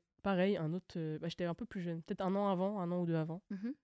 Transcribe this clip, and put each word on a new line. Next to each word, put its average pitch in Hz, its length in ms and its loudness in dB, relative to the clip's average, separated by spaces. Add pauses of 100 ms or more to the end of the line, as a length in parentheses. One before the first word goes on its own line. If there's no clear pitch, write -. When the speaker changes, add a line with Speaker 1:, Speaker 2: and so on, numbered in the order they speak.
(220)
Speaker 1:
pareil, 190 360 4
un 160 160 0
autre, - 240 -8
euh, 156 220 -2
bah, 170 100 -4
j'étais 180 160 -4
un 170 100 -2
peu 233 100 -8
plus - 160 -6
jeune, 170 220 -4
peut-être 202 180 -6
un 190 140 2
an 202 140 4
avant, 190 300 2
un 175 120 -2
an 180 100 2
ou 175 40 2
deux 165 100 2
avant. 160 340 -2
Speaker 2:
Mhm. 208 240 -4 (100)